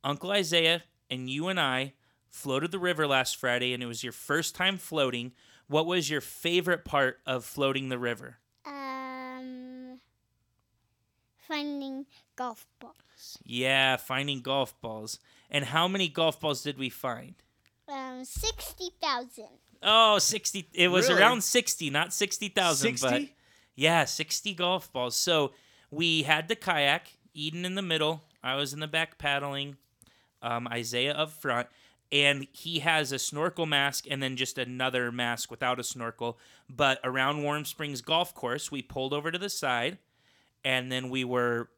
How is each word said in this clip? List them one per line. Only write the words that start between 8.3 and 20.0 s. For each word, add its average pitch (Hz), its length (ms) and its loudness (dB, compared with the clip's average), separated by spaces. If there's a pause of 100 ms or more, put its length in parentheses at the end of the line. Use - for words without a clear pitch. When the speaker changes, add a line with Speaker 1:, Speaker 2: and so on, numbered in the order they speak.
Speaker 2:
Um, 262 1300 -10 (1400)
finding 285 680 -8 (300)
golf 240 320 -8 (120)
balls. - 640 -20
Speaker 1:
Yeah, 131 540 2
finding 135 440 -4
golf 131 400 -2
balls. 110 380 -10 (300)
And 143 160 -2
how 160 220 2
many 185 220 0
golf 160 300 0
balls 147 220 -2
did 143 160 -6
we 131 120 -6
find? 127 460 -8 (520)
Speaker 2:
Um, 262 360 -10
sixty - 640 -8 (120)
thousand. 247 460 -4 (340)
Speaker 1:
Oh, 214 380 8